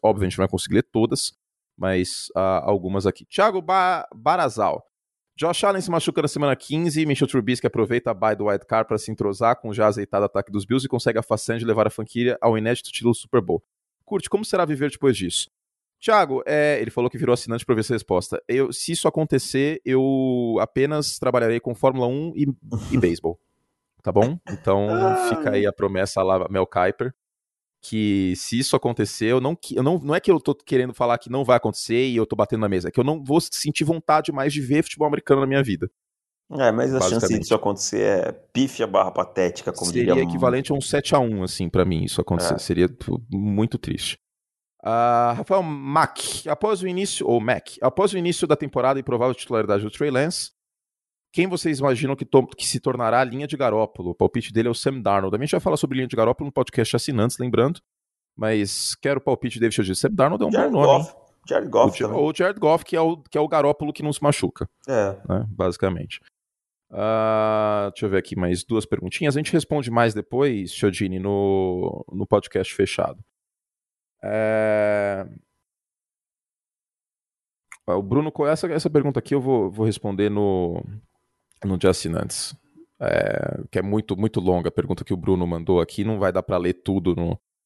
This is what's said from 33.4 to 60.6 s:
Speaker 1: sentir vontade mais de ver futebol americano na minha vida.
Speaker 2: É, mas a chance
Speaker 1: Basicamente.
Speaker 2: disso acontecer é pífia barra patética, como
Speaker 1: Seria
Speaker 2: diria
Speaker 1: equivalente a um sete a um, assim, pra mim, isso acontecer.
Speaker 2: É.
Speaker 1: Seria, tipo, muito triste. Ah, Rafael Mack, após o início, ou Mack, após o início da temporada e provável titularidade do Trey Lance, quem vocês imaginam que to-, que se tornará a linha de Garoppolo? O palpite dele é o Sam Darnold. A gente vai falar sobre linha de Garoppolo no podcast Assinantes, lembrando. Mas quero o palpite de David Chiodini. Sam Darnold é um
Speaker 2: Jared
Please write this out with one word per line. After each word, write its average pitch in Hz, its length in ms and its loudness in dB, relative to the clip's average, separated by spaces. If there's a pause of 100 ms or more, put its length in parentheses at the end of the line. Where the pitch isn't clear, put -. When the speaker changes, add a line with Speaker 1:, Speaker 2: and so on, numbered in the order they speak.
Speaker 1:
sentir - 420 -4
vontade 156 480 2
mais 139 220 -2
de 147 80 -4
ver 139 220 2
futebol 151 220 -2
americano 143 360 2
na 135 60 0
minha 135 140 2
vida. 95 300 -2 (640)
Speaker 2:
É, 131 180 4
mas 131 240 0
a 131 60 2
chance 95 140 4
Speaker 1:
Basicamente. 110 260 0
Speaker 2:
disso 110 140 2
acontecer 101 460 -2
é 92 300 2
pífia 123 560 -4
barra 95 240 2
patética, 90 600 -2
como 87 180 -6
Speaker 1:
Seria 90 220 2
Speaker 2:
diria 87 100 2
Speaker 1:
equivalente 120 480 0
a 143 40 0
um 139 60 -4
sete - 320 -2
a 147 60 6
um, 110 240 0
assim, 92 260 -4
pra 92 140 2
mim, 87 220 0
isso - 160 -4
acontecer. 85 340 0
Speaker 2:
É. - 20 -6
Speaker 1:
Seria, 90 300 2
tipo, - 420 -4
muito 104 480 0
triste. - 400 -6 (640)
Ah, 120 540 2
Rafael 190 260 0
Mack, 147 840 -2
após 185 340 -2
o 185 60 -4
início, 185 400 -4
ou 117 140 2
Mack, 110 400 -4
após 185 320 2
o 190 40 -2
início 175 300 -2
da 147 80 4
temporada 131 420 0
e 131 60 -6
provável 123 320 0
titularidade 104 480 0
do 107 80 -6
Trey 147 180 -2
Lance, 143 420 -2 (840)
quem 180 140 2
vocês 165 320 -2
imaginam 135 360 0
que 139 80 -8
to-, 131 240 4
que - 180 -10
se - 140 -2
tornará 123 400 0
a 135 60 4
linha 127 200 -8
de 143 120 -8
Garoppolo? 107 540 0
O 87 40 -6
palpite - 380 0
dele 113 160 2
é - 20 0
o - 20 0
Sam 135 280 -2
Darnold. 98 340 0
A 110 40 -2
gente 147 120 -4
vai 180 80 2
falar 160 160 0
sobre 135 220 -2
linha 127 100 -2
de 123 80 -8
Garoppolo 120 320 2
no 139 60 -8
podcast 123 420 0
Assinantes, 120 440 0
lembrando. 123 420 2 (560)
Mas 107 580 -2
quero 139 240 -2
o - 20 -10
palpite 123 340 -2
de 117 40 -12
David 113 160 2
Chiodini. 92 220 0
Sam 135 160 2
Darnold 147 320 2
é - 20 0
um 214 40 0
Speaker 2:
Jared 269 220 2